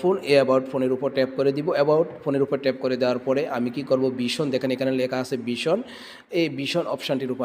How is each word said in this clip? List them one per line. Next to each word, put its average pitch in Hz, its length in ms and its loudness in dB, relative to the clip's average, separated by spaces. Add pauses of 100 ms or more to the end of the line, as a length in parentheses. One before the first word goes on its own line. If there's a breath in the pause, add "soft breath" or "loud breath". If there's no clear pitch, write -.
ফোন। 185 140 2 (160)
এই 143 80 8
অ্যাবাউট 131 320 4
ফোনের 131 240 0
উপর 135 220 -2
ট্যাপ 131 200 2
করে 135 200 2
দিব। 151 100 -4 (100)
অ্যাবাউট 151 300 4 (160)
ফোনের 139 220 2
উপর 139 180 -2
ট্যাপ 131 200 0
করে 127 180 0
দেওয়ার 123 260 2
পরে 131 140 2 (160)
আমি 123 180 -2
কি 143 140 -6
করব, 131 140 4 (160)
ভীষণ, 123 340 -2
দেখেন 131 220 0
এখানে 131 160 0 (100)
লেখা 127 220 -2
আছে 131 120 -6 (120)
ভীষণ, 156 320 0 (600 loud breath)
এই 165 80 2 (120)
ভীষণ 147 260 -2 (100)
অপশনটির 131 380 -2
উপর 131 120 -4